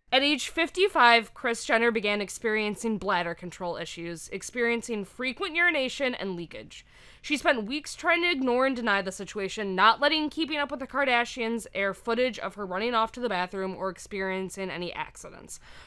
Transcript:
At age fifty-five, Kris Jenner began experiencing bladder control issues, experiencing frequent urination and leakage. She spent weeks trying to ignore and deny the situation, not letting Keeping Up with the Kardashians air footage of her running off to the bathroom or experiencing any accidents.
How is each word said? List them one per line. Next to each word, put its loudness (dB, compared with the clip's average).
At 6
age 0
fifty-five, 4
Kris -2
Jenner 4
began 0
experiencing -2
bladder 0
control -8
issues, -8
experiencing -2
frequent -4
urination 2
and -4
leakage. -12
She 0
spent 2
weeks -6
trying 2
to 4
ignore 2
and 2
deny 2
the -6
situation, -4
not 6
letting 4
Keeping -2
Up -2
with -4
the -8
Kardashians 0
air 0
footage 0
of -6
her -8
running -2
off 2
to -12
the -2
bathroom -2
or -4
experiencing -6
any -6
accidents. -12